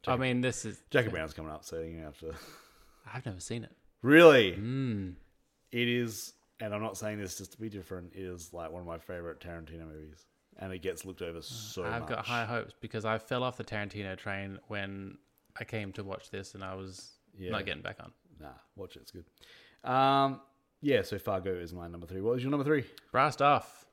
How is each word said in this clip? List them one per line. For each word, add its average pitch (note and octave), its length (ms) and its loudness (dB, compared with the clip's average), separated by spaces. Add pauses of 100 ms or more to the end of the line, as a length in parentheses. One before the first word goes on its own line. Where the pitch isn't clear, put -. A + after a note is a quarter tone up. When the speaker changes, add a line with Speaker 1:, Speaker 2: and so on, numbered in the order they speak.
Speaker 1:
I C3+ 60 2
Speaker 2:
Jack-, B2+ 80 2
Speaker 1:
mean, B2+ 200 2
this B2 240 0
is G#2+ 160 -10 (100)
Speaker 2:
Jackie B2 200 4
Brown's D#2+ 240 -4
coming D#2 180 -10
up, D#2 120 -12
so - 160 -10
you're E2 100 -6
gonna E2 140 -10
have D2+ 160 -14
to D#2+ 140 -8 (380)
<laughs> - 420 -20
Speaker 1:
I've B2+ 120 -10
never F#2 140 -8
seen A2+ 240 -8
it. - 80 -18 (300)
Speaker 2:
Really? C#3 500 12
Speaker 1:
Mm. G#2+ 640 -4 (580)
Speaker 2:
It A#2+ 160 0
is, A#2+ 460 -2 (260)
and G#2+ 140 -4
I'm G#2 80 -4
not G#2 140 -6
saying G#2+ 220 -6
this G2 200 -8
just F#2+ 140 -14
to - 80 -20
be A2 80 -8
different, F2+ 460 -12
it G2 80 -14
is, F2+ 300 -10
like, E2 180 -10
one F2 100 -10
of F2 60 -12
my E2+ 120 -10
favorite E2+ 420 -10
Tarantino E2 480 -12
movies, D#2 380 -18 (320)
and F#2+ 140 -10
it F2 100 -10
gets F#2 220 -6
looked F#2 180 -10
over E2+ 200 -8
so A2 420 -10
Speaker 1:
I've A2+ 180 -4
Speaker 2:
much. D#2 80 -10
Speaker 1:
got A#2 160 -4
high A#2+ 180 -2
hopes A2 360 -6
because A2 240 -8
I A2 140 0
fell B2 240 -4
off B2 140 -4
the A2+ 80 -10
Tarantino G#2 520 -6
train G2 420 -8 (100)
when G2 480 -8 (420)
I A2+ 60 -8
came G#2 300 -8
to G#2 100 -10
watch F#2+ 260 -10
this, G2 240 -10
and F#2+ 80 -12
I F#2+ 120 -8
was F#2+ 380 -14 (260)
Speaker 2:
Yeah. F#2 120 -6
Speaker 1:
not F#2+ 160 -2
getting D2+ 160 -8
back - 180 -8
on. - 120 -18 (280)
Speaker 2:
Nah, D2+ 80 -16 (280)
watch F#2 200 -14
it. C#2 60 -18
It's - 80 -20
good. E2+ 140 -18 (640)
Um, C3+ 520 4 (400)
yeah, C3+ 220 4
so G2+ 160 -4
Fargo F#2+ 360 -2
is F2 200 -8
my F2 140 -12
number F2 180 -12
three. F#2 140 -8
What A2+ 140 2
was B2+ 80 -2
your C3 80 -2
number C#3+ 140 0
three? D3 200 2 (280)
Speaker 1:
Brassed C3+ 280 2
Off. C#3 520 4